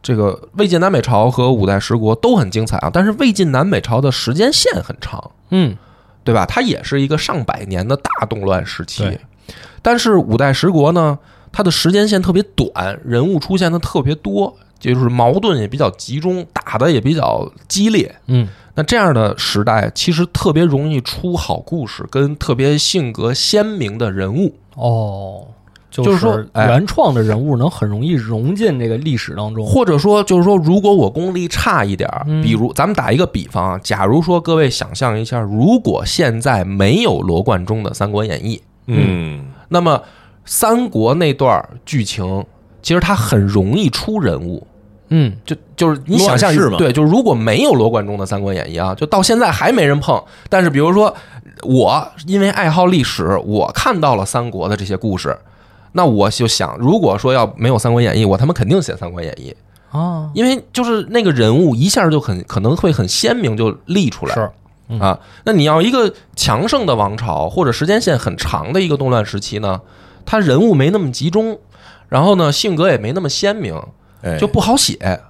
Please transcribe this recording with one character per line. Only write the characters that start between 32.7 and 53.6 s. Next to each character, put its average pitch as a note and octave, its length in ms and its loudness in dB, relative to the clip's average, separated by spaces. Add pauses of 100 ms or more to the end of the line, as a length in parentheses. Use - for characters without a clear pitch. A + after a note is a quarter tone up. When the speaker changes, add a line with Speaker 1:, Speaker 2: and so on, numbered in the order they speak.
Speaker 1:
咱 D3 140 0
们 G3+ 100 -2
打 - 160 0
一 C3 60 4
个 F3 80 2
比 E2 200 -6
方 F#2 260 -4
啊， F#2 100 -8
假 F#2+ 240 -2
如 C3+ 160 4
说 E3+ 180 2
各 E3 140 -2
位 D3+ 160 4
想 - 240 -8
象 A#2 260 -2
一 - 20 -4
下， A#2+ 180 -4
如 A2+ 380 2
果 G2 280 -2
现 A#2 340 0
在 A#2+ 240 0
没 G2 380 2
有 F3 180 0
罗 F#2 220 0
贯 G2 240 0
中 A2 160 -4
的 G2+ 120 -6
《三 G2+ 160 -4
国 G#2 140 -2
演 F#2 180 -6
义》， - 140 -6 (300)
Speaker 3:
嗯。 E2+ 600 -2 (200)
Speaker 1:
那 F3 140 2
么 D#3+ 200 2 (440)
三 A#3 420 0
国 A2+ 260 2
那 D#3+ 200 2
段 B2+ 200 2
儿 - 140 -2 (160)
剧 C#3 180 -2
情， F#2+ 420 -6 (380)
其 - 120 -2
实 F3 60 4
它 F3 140 0
很 A2 320 2
容 G2 260 2
易 F3 180 2
出 - 280 -4
人 F2+ 220 -2
物。 E2+ 260 -10 (420)
Speaker 2:
嗯。 C#3+ 260 2 (100)
Speaker 1:
就， D#3+ 100 -6 (220)
就 E3 180 2
是 C#3 120 -6
你 E3 120 0
想 F#3+ 200 4
象 F#3+ 140 4
一， D3+ 40 4
Speaker 3:
乱 D#3 120 4
世 - 20 4
嘛。 F2+ 80 0
Speaker 1:
对， C#3 140 2
就 D3 100 2
如 E3+ 200 4
果 G#3 120 2
没 A2 260 2
有 C#4 120 4
罗 A2+ 180 4
贯 G#2+ 160 -2
中 G#2 120 -6
的 G2 80 -4
《三 G2 140 -4
国 G2 120 -4
演 D2 180 -6
义》 E2 120 -6
啊， F#2 120 -2
就 D3+ 120 -4
到 F#3+ 160 0
现 A3+ 160 2
在 A#3 120 2
还 - 200 0
没 A3 140 2
人 C#3+ 160 2
碰。 C#3 220 0 (260)
但 F#3+ 140 2
是 E3+ 80 2
比 C#3 80 0
如 D#3+ 140 2
说， G#3 220 4 (480)
我 B2+ 440 2 (200)
因 F#3+ 140 0
为 G3 100 2
爱 G3 200 0
好 F3+ 160 4
历 F3+ 180 4
史， F#2 400 -2
我 G#2 280 0